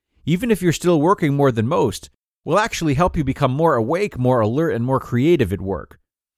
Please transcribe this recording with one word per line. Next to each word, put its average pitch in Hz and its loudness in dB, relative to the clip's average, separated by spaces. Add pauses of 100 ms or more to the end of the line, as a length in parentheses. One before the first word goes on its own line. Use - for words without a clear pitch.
(240)
even 185 0
if 180 -2
you're 170 2
still 170 2
working 160 2
more 139 2
than 113 0
most, 147 -2 (360)
will 165 0
actually 170 -2
help 175 0
you 156 -2
become 131 0
more 156 2
awake, 156 -2
more 127 2
alert, 120 0
and 113 -2
more 131 0
creative 123 2
at 95 -4
work. 95 -8 (400)